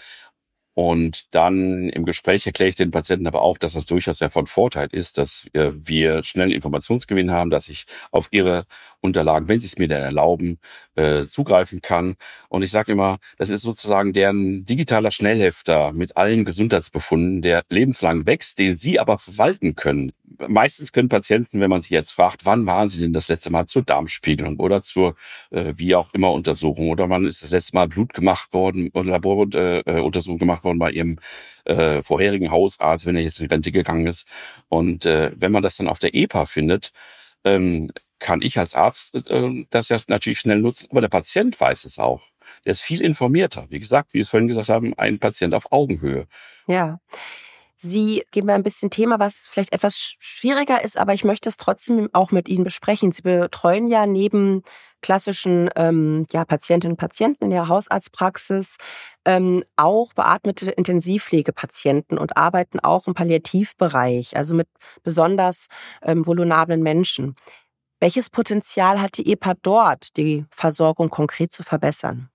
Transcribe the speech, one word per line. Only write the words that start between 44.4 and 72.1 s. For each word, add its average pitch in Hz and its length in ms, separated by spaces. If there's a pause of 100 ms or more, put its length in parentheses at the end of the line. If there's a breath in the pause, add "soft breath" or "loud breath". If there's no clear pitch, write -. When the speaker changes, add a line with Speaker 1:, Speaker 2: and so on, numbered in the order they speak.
Speaker 1:
gesagt 113 200
haben, 113 300
ein 107 200
Patient 87 360
auf - 180
Augenhöhe. 78 540 (400 loud breath)
Speaker 2:
Ja. 175 340 (800 loud breath)
Sie 214 520
geben 202 160
mir 202 80
ein 202 80
bisschen 202 260
Thema, 226 300
was 202 320
vielleicht - 240
etwas - 220
sch-, - 220
schwieriger 269 640
ist, - 140
aber 196 160
ich 202 120
möchte 220 260
es - 80
trotzdem 214 560
auch 185 160
mit 180 180
Ihnen 185 160
besprechen. 190 480
Sie - 80
betreuen 180 680
ja 220 180
neben 196 560 (400 loud breath)
klassischen, 185 760
ähm, 160 560
ja, 165 120
Patientinnen 170 500
und 165 40
Patienten 220 460
in 202 60
Ihrer 175 180
Hausarztpraxis, 190 1080 (480 loud breath)
ähm, 185 380 (140)
auch 208 380
beatmete 196 560
Intensivpflegepatienten 165 1500
und 156 180
arbeiten 180 440
auch 180 260
im 185 80
Palliativbereich, 160 1200
also 151 180
mit 165 140 (340 loud breath)
besonders, 175 640 (360 loud breath)
ähm, 165 240
vulnerablen 170 560
Menschen. 156 540 (640 soft breath)
Welches 233 300
Potenzial 202 720
hat 196 180
die - 140
epa 190 300
dort, 190 540
die 151 340
Versorgung 160 580
konkret 156 440
zu - 100
verbessern? 147 720